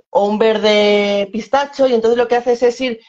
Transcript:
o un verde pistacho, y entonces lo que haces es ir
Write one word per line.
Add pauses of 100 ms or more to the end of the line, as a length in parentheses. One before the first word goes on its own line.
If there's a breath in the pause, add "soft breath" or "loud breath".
(120)
o
un
verde
pistacho,
y
entonces
lo
que
haces
es
ir